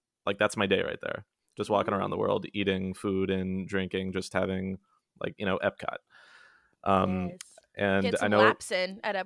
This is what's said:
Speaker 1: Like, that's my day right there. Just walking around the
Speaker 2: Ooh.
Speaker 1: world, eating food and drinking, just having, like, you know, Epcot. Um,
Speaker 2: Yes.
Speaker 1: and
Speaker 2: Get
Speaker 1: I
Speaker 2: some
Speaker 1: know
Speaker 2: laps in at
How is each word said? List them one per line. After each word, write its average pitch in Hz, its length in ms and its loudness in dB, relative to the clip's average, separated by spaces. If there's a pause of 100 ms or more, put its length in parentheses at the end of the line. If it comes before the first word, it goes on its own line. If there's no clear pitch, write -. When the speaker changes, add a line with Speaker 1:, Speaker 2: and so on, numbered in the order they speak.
(260)
Speaker 1:
Like, 101 120 -2
that's 104 180 2
my 104 100 2
day 95 160 4
right - 200 -4
there. - 220 -8 (320)
Just 104 140 -4
walking 104 240 2
around 98 160 0
the - 60 -4
Speaker 2:
Ooh. 98 40 -2
Speaker 1:
world, 101 320 0
eating 95 420 0
food 98 360 0
and 92 380 -2
drinking, 95 440 -2
just 92 200 -6
having, 95 460 -2 (420)
like, - 180 -6
you 104 80 -4
know, 92 120 0
Epcot. - 400 -4 (840)
Um, 95 440 2
Speaker 2:
Yes. 90 100 -12 (380)
Speaker 1:
and 98 260 2
Speaker 2:
Get 95 120 0
Speaker 1:
I - 40 2
Speaker 2:
some 104 140 0
Speaker 1:
know 104 60 6
Speaker 2:
laps - 340 4
in 185 320 -2
at 214 100 -2 (120)